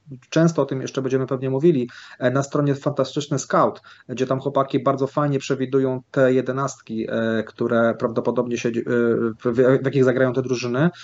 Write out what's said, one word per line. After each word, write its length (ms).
często 320
o 40
tym 160
jeszcze 200
będziemy 240
pewnie 240
mówili, 380
e, 120
na 120
stronie 320
Fantastyczny 640
Scout, 420
gdzie 180
tam 140
chłopaki 420
bardzo 240
fajnie 320
przewidują 720
te 220
jedenastki, 760
e, 380
które 520
prawdopodobnie 600
się, 100
e, 40
w, 720
w, 100
w 20
jakich 200
zagrają 280
te 100
drużyny. 480